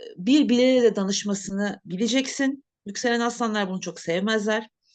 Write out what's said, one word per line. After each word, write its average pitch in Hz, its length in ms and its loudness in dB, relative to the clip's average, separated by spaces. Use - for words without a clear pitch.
bir 240 320 4
bilene 247 340 6
de 220 140 4
danışmasını 202 880 -4
bileceksin. 262 800 -2
Yükselen 233 340 -2
aslanlar 226 480 -2
bunu 185 120 -6
çok 170 200 -10
sevmezler. 214 680 -2